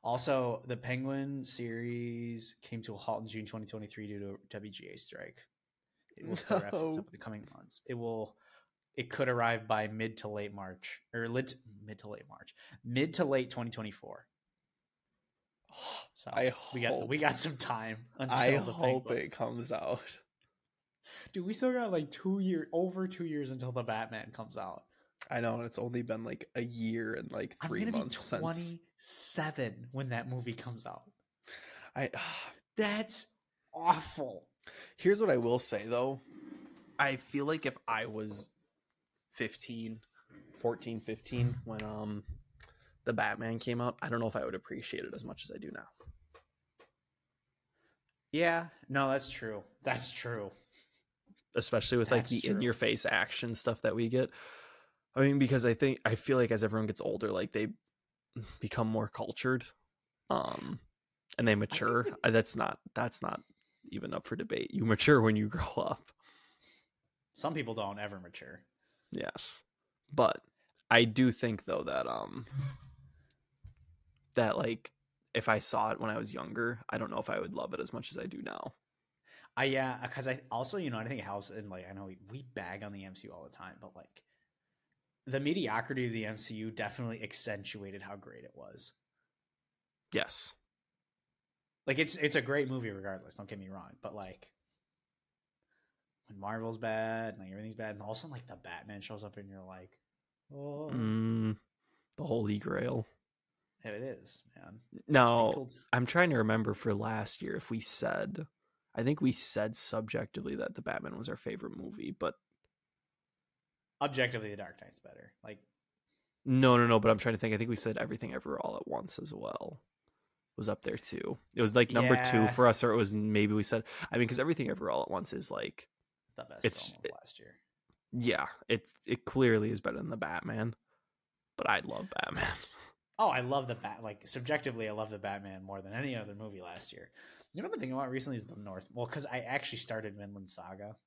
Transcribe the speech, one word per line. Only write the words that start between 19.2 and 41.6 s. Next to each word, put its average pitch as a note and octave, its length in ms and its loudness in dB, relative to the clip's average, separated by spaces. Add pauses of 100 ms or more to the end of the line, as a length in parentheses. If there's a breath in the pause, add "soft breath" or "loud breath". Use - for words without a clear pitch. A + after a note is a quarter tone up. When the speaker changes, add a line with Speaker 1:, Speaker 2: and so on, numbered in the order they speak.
Speaker 2:
it - 60 -10
comes A#2+ 400 -4
out. B2 300 -2 (1300 loud breath)
Speaker 1:
Dude, F#3 120 -4
we G3 80 -4
still B3+ 200 2
got, A#3+ 180 0
like, D#3+ 220 0
two G3 260 0
year, F#3 340 2
over F#3 360 0
two F3+ 160 -6
years D3 260 -2
until B2+ 220 -4
the A#2+ 100 -2
Batman A2 500 -4
comes A2+ 240 -12
out. F#2 280 -10 (440)
Speaker 2:
I B2 120 -2
know, A#2 160 0
and A#2+ 100 -4
it's - 140 -6
only A#2+ 220 -2
been, A2+ 200 -4
like, A#2 320 -8
a B2 80 -2
year A2+ 520 -2
and, - 180 -6
like, - 280 -6
Speaker 1:
I'm D#3+ 80 -6
Speaker 2:
three - 120 -2
Speaker 1:
gonna A3 180 0
Speaker 2:
months - 160 -2
Speaker 1:
be - 60 0
Speaker 2:
since. - 200 0
Speaker 1:
twenty-seven D#3+ 1500 -2
when C3+ 200 -4
that A#2 180 -2
movie B2 260 -4
comes A#2 320 -10
out. - 160 -12 (920 loud breath)
Speaker 2:
I, C#3 140 -2 (320 loud breath)
<sighs> - 340 -14
Speaker 1:
That's G#3+ 500 0 (480)
awful. D#3 720 2 (500 loud breath)
Speaker 2:
Here's G3+ 240 6
what A3 100 6
I B2+ 80 8
will A#2+ 200 6
say, G#2 300 2
though. B2+ 320 2 (800)
I C#3 160 4
feel C#3 300 -2
like D#3 200 0
if C3 80 -2 (140)
I A2+ 180 0
was G#2+ 460 -8 (800)
fifteen, A2+ 640 -6 (600)
fourteen, A#2 420 -2
fifteen B2 640 -2